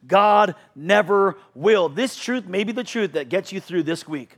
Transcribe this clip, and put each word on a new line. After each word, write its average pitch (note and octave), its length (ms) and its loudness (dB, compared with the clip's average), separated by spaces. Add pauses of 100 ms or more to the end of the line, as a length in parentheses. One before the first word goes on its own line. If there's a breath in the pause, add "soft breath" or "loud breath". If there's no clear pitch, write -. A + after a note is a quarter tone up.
God G3+ 500 4 (200 soft breath)
never G3 600 0 (180 loud breath)
will. F#3 320 2
This F3+ 300 -4
truth A#3+ 280 -6
may F#3 200 -4
be A3 80 -6
the B3 100 -6
truth G3+ 300 -4
that C#3+ 160 -6
gets F#3 240 -4
you F#3+ 80 -8
through E3+ 220 -2
this D#3+ 220 -4
week. C#3+ 320 -10